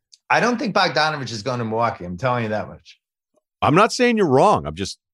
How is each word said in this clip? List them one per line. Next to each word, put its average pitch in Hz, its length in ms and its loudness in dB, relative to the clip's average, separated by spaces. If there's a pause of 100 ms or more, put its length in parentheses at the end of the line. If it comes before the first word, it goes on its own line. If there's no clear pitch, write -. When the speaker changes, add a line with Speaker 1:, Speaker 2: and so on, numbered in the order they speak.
(320)
Speaker 1:
I 151 80 4
don't 233 180 0
think 220 160 -6
Bogdanovich 151 580 0
is 104 120 -10
going 123 160 -4
to 113 60 -4
Milwaukee. 110 400 -2
I'm 90 120 -10
telling 123 240 -2
you 107 80 -4
that 101 180 -4
much. - 320 -20 (600)
Speaker 2:
I'm 127 140 2
not 214 180 4
saying 240 240 2
you're 202 100 4
wrong. 139 380 4
I'm 76 80 -8
just, 92 240 -8 (160)